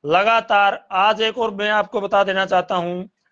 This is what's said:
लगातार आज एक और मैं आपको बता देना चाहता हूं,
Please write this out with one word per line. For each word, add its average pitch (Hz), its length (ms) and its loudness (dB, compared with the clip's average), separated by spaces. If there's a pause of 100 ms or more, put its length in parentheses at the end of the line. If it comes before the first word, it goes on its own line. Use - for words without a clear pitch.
लगातार 202 840 2
आज 208 300 2
एक 226 160 -2
और 220 180 -4
मैं 208 140 -2
आपको 208 320 -2
बता 196 220 0
देना 190 220 -2
चाहता 180 300 0
हूं, 180 380 -6 (180)